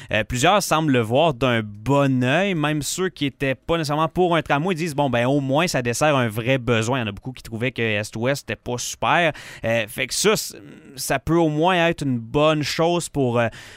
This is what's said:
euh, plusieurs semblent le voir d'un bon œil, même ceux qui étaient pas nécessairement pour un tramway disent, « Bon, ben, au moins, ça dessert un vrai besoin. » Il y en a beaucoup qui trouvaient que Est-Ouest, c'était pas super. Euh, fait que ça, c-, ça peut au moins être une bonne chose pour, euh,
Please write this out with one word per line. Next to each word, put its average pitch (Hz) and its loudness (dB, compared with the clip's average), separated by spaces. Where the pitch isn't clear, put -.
euh, 107 0
plusieurs 165 2
semblent 156 0
le 123 4
voir 131 2
d'un 120 2
bon 123 0
œil, 175 2
même 151 -2
ceux 180 -4
qui - -6
étaient 135 -2
pas 165 -2
nécessairement 156 0
pour 175 2
un 160 4
tramway 151 0
disent, « 156 -4
Bon, 143 0
ben, 120 2
au 143 2
moins, 139 2
ça 139 -2
dessert 139 2
un 123 2
vrai 117 0
besoin. » 117 0
Il - -4
y - -4
en 104 -4
a 104 -6
beaucoup 101 -10
qui 123 -16
trouvaient 117 -6
que 120 -4
Est-Ouest, 113 -2
c'était 107 -6
pas 120 -8
super. 151 0
Euh, 113 0
fait 131 -6
que - -8
ça, 208 2
c-, - -8
ça 135 -2
peut 156 0
au 165 4
moins 160 2
être 170 -2
une 135 0
bonne 147 2
chose 165 0
pour, 123 0
euh, 117 2